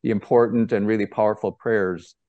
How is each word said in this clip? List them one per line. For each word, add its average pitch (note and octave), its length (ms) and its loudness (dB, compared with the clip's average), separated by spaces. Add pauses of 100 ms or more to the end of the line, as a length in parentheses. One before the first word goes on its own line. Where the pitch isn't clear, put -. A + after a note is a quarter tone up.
the A#2 80 -2
important A#2 640 2
and G#2 120 0
really G#2 220 0
powerful G#2+ 440 -2
prayers F#2+ 600 -4 (160)